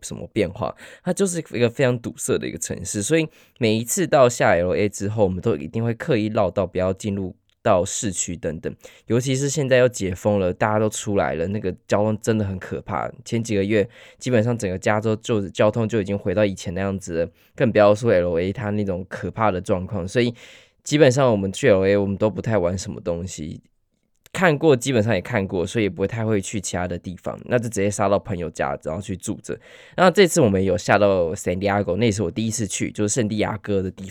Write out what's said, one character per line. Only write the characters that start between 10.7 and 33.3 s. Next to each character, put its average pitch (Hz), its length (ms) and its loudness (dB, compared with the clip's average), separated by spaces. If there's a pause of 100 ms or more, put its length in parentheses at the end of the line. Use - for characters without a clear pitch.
家 107 60 2
都 110 100 2
出 104 280 -4
来 73 180 0
了， 80 140 -2
那 104 100 -4
个 95 160 -4 (120)
交 104 160 2
通 107 200 0
真 110 160 0
的 104 60 0
很 98 140 -6
可 - 220 -10
怕。 67 300 -6 (140)
前 - 180 -4
几 117 120 -4
个 98 80 2
月 101 240 2 (320)
基 - 120 -6
本 123 120 4
上 120 140 0
整 104 140 -4
个 92 80 -4
加 107 220 0
州 110 160 0
就， 104 340 -2
交 107 200 4
通 113 180 -2
就 110 120 0
已 95 40 0
经 98 120 -2
回 101 160 -2
到 107 120 2
以 98 100 0
前 92 180 -8
那 90 80 -4
样 98 180 -2
子 85 260 -2
了， 92 60 -8 (240)
更 123 160 0
不 95 60 0
要 104 180 8
说 117 180 0
L 87 260 2
A 92 140 -2
它 107 180 -6
那 104 140 -2
种 95 240 -6
可 - 220 -8
怕 110 200 0
的 92 100 -2
状 92 260 -2
况。 92 200 -6
所 120 160 0
以 120 100 0 (520)
基 147 120 -2
本 147 160 8
上 131 180 4
我 107 60 2
们 98 160 -2
去 139 160 0
L 95 160 6
A， 101 120 4
我 101 100 2
们 98 100 -2
都 107 140 2
不 92 100 -8
太 110 160 0
玩 92 220 0
什 104 120 -10
么 62 100 -10
东 85 260 -6
西， - 340 -12 (720)
看 170 240 2
过 147 180 6
基 127 180 -2
本 113 100 4
上 113 100 2
也 90 80 0
看 101 260 -2
过， 90 200 -2
所 120 140 -4
以 104 60 2
也 95 40 0
不 85 100 -8
会 98 60 0
太 113 180 -4
会 110 160 0
去 104 200 -6
其 - 160 -6
他 90 120 -2
的 90 80 -6
地 87 260 -10
方， - 220 -8
那 123 140 0
就 117 60 -4
直 110 180 -2
接 101 80 2
杀 101 180 0
到 98 100 2
朋 90 200 -6
友 82 100 -6
家， 71 360 -4
然 76 100 -6
后 82 80 -8
去 95 120 -8
住 92 280 -8
着。 - 160 -8 (380)
那 180 140 6
这 190 160 6
次 165 140 2
我 120 80 6
们 95 140 2
有 90 160 2
下 110 180 2
到 95 380 4
San 92 240 -4
Diego， 98 380 0
那 117 100 2
也 107 60 4
是 104 100 -2
我 85 80 -2
第 110 160 -2
一 110 40 -2
次 107 160 -2
去， 95 240 -4
就 104 160 -2
是 101 60 0
圣 110 160 0
地 107 100 -4